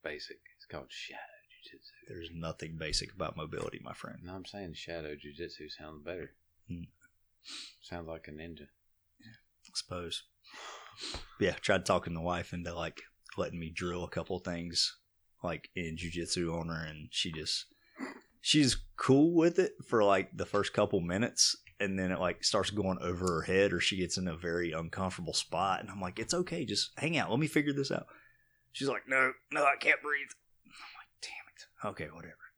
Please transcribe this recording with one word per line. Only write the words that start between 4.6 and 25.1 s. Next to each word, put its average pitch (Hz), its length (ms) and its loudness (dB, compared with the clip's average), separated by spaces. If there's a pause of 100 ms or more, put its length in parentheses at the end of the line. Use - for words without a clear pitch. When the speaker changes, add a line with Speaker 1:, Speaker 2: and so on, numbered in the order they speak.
Speaker 1:
shadow 78 420 -8
jujitsu 73 600 -12
sounds 76 280 -14
better. 85 300 -10 (340)
Speaker 2:
Hmm. 87 140 -8 (1000)
Speaker 1:
Sounds 87 260 -10
like 82 200 -10
a - 20 -14
ninja. 76 380 -12 (500)
Speaker 2:
Yeah, 113 140 -20 (340)
I - 80 -20
suppose. 87 480 -6 (1160)
Yeah, 92 140 4
tried 95 300 2
talking 87 300 2
the 82 60 -4
wife 87 320 -2
into, 87 200 -6
like, 82 300 -6 (340)
letting 87 220 -2
me 82 120 -6
drill 87 340 -4
a 82 60 -8
couple 90 280 -4
things, 87 580 -2 (460)
like, 82 320 -4
in 82 220 -4
jujitsu 85 600 -2
on 82 120 -2
her, 80 180 -4
and 78 240 -12
she - 220 -4
just, 78 340 -4 (760)
she's 143 360 6 (200)
cool 147 380 8
with 170 240 8
it 185 140 4 (160)
for, 110 160 6
like, 95 320 6
the 95 100 0
first 101 260 2
couple 101 280 4
minutes, 90 560 2 (240)
and 95 180 2
then 92 140 2
it, 76 80 0
like, 87 240 0
starts 98 260 2
going 95 300 0
over 90 260 0
her 80 160 2
head, 95 300 6
or 90 80 2
she - 160 2
gets 90 200 0
in 92 120 0
a 80 80 -2
very 85 360 0
uncomfortable 82 600 -2